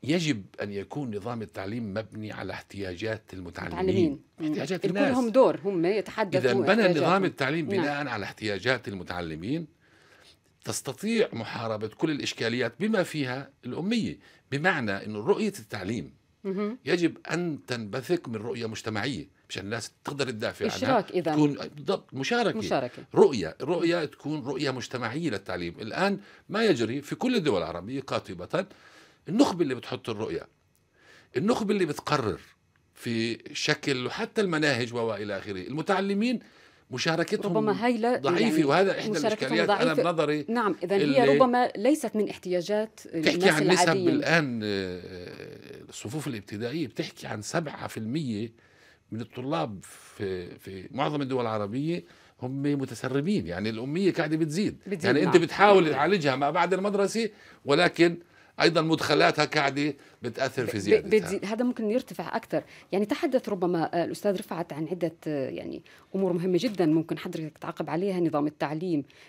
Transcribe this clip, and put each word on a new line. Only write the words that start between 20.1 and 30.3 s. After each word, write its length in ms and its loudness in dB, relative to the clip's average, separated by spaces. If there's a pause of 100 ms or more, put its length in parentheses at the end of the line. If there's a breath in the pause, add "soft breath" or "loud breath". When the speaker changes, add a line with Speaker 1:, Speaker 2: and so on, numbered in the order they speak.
Speaker 1:
تدافع 340 -4
عنها. 120 -2
Speaker 2:
إشراك 340 0
إذن. 220 -2
Speaker 1:
تكون 220 4 (220)
بالضبط 380 -6
مشاركة. 440 0
Speaker 2:
مشاركة. 460 -4 (100)
Speaker 1:
رؤية، 460 6
رؤية 440 0
تكون 400 -6
رؤية 260 -2
مجتمعية 600 -4
للتعليم. 500 -4
الآن 380 0 (300 loud breath)
ما 160 0
يجري 380 2
في 120 -10
كل 220 0
الدول 220 2
العربية 420 -6
قاطبة، 640 -4 (640 loud breath)
النخبة 340 4
اللي 120 -2
بتحط 340 -8
الرؤية، 400 -6 (880 soft breath)